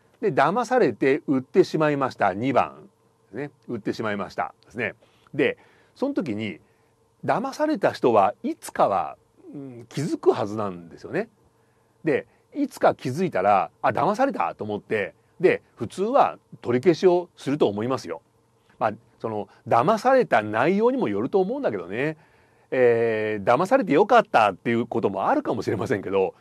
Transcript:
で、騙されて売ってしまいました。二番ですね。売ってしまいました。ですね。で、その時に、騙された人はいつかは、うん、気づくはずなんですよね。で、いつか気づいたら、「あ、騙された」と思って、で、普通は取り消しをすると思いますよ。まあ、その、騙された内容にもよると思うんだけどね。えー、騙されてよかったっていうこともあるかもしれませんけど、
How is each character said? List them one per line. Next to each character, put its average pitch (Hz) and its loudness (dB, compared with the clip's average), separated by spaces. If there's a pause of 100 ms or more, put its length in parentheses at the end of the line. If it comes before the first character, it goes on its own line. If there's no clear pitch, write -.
(220)
で、 202 0
騙 165 2
さ 254 2
れ 156 4
て 139 0
売 135 0
っ - -2
て 185 4
し - -4
ま 151 2
い 143 0
ま 135 -2
し - -14
た。 98 0
二 120 -2
番 78 0 (360)
で - -20
す - -20
ね。 143 -10 (160)
売 123 -6
っ - -12
て 104 -4
し - -10
ま 107 -2
い 101 -4
ま 92 -6
し - -20
た。 85 -8 (100)
で - -20
す - -18
ね。 107 -6 (400)
で、 123 0 (340)
そ - -4
の 285 -6
時 165 -4
に、 101 -8 (640)
騙 233 -2
さ 302 -2
れ 311 -2
た 151 0
人 120 2
は 101 4
い 302 -6
つ - -16
か 151 2
は、 87 -4 (360)
う 190 -14
ん、 127 -16
気 - -8
づ 247 -4
く - 2
は 120 -2
ず 104 -8
な 104 -4
ん 85 -14
で - -20
す - -20
よ 87 -14
ね。 190 -4 (760)
で、 135 -2 (280)
い 294 -2
つ - -16
か 170 4
気 - -8
づ 160 -4
い - -4
た 92 -2
ら、 95 4 (100)
「あ、 143 0
騙 131 0
さ 254 0
れ 277 0
た」 82 -4
と - -12
思 104 -4
っ 95 -12
て、 101 -4 (260)
で、 160 2 (140)
普 117 -8
通 - -6
は 214 2 (240)
取 120 0
り 127 -6
消 175 6
し 185 2
を 175 2
す - -8
る 139 -2
と 147 2
思 104 -4
い 120 -4
ま 131 -2
す 101 -14
よ。 82 -10 (580)
ま 117 2
あ、 107 -4 (280)
そ 117 -6
の、 107 -8 (180)
騙 127 4
さ 247 2
れ 254 4
た 113 2
内 113 0
容 233 2
に 269 -2
も 175 -2
よ 98 -2
る 131 -4
と 196 2
思 196 -2
う - -10
ん - -10
だ 214 -2
け 104 -4
ど 85 -10
ね。 139 -6 (520)
え 117 2
ー、 - -10
騙 123 2
さ 262 4
れ 254 -2
て 170 0
よ 202 4
か 240 6
っ 208 6
た 110 4
っ 90 -4
て - -6
い 117 2
う 117 0
こ 117 -4
と 107 2
も 98 -4
あ 240 2
る 302 0
か - -4
も 107 -6
し - -6
れ 110 -2
ま 107 -4
せ 107 0
ん 92 -8
け - -10
ど、 95 0